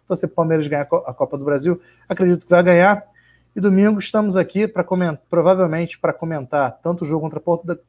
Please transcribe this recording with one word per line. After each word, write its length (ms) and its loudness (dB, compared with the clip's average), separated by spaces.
torcer 220 -4
para 60 -20
o 20 -20
Palmeiras 300 0
ganhar 160 -2
a 20 -10
Co-, 220 -2
a 80 -10
Copa 240 -4
do 60 -12
Brasil, 360 -2
acredito 380 0
que 60 -12
vai 120 6
ganhar. 400 4
E 40 -4
domingo 380 2
estamos 380 -2
aqui 320 0
pra 160 -4
comen-, 340 -2
provavelmente 680 0
pra 140 -2
comentar 720 -4
tanto 200 -4
o 40 -4
jogo 160 -4
contra 160 -8
a 40 -12
Portu-, 460 -4